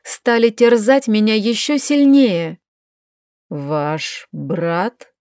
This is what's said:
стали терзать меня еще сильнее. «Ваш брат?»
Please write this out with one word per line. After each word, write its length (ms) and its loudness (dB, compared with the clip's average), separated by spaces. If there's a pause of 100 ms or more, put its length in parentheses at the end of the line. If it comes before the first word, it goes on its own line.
стали 460 0
терзать 580 2
меня 280 2
еще 420 -2
сильнее. 840 2 (920)
«Ваш 840 -6
брат?» 880 -6